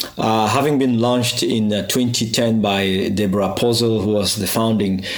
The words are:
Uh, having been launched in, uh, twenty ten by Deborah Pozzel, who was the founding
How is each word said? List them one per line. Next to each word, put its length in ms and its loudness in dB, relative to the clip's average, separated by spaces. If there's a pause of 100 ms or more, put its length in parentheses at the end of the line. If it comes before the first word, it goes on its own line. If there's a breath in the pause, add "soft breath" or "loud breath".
(180 loud breath)
Uh, 300 2
having 320 2
been 180 2
launched 460 0
in, 280 0
uh, 140 -2
twenty 460 -2
ten 280 2
by 540 0
Deborah 420 0
Pozzel, 480 2
who 100 0
was 240 0
the 100 -4
founding 580 0 (120)